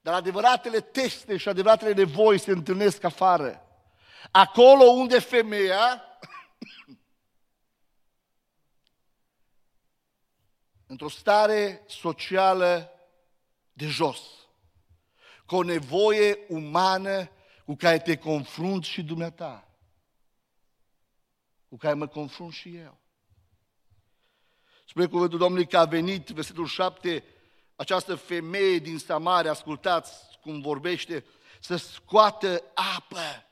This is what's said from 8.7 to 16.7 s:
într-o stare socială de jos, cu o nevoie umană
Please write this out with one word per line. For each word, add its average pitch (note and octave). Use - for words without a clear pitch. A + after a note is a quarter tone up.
într-o C3+
stare G#3
socială F3+
de D3
jos, C#3+
cu F3+
o F#3
nevoie G3
umană F#3